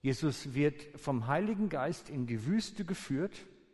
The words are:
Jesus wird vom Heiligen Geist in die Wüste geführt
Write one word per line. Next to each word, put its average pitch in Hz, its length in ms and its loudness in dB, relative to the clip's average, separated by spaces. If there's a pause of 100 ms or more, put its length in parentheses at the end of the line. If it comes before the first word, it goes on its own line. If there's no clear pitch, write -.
Jesus 135 540 0
wird 143 440 2
vom 120 280 0
Heiligen 202 420 2
Geist 156 400 -2
in 127 160 -2
die 117 220 -2
Wüste 208 360 0
geführt 165 600 -4 (280)